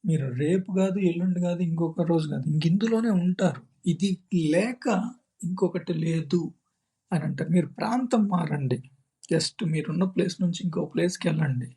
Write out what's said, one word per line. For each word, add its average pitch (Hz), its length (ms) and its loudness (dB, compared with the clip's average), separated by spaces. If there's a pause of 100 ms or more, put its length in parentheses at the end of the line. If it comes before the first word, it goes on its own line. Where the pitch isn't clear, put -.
మీరు 143 180 0 (160)
రేపు 185 280 0 (100)
కాదు, 190 180 2 (120)
ఎల్లుండి 175 320 0
కాదు, 175 280 0
ఇంకొక 165 420 0
రోజు 160 220 2
కాదు, 143 200 -4
ఇంక 151 180 2
ఇందులోనే 226 400 2 (120)
ఉంటారు. 180 380 0 (300)
ఇది 196 180 0 (460)
లేక 233 300 0 (580)
ఇంకొకటి 175 500 -2 (120)
లేదు 165 360 0 (720)
అని 180 160 0
అంటారు. 156 280 -4
మీరు 170 140 2 (100)
ప్రాంతం 240 440 0 (100)
మారండి, 143 460 0 (520)
just - 260 0 (160)
మీరున్న 156 400 0
ప్లేస్ - 300 0
నుంచి 170 220 0
ఇంకో 165 280 -2
ప్లేస్కి 175 360 -2
వెళ్ళండి. 135 480 0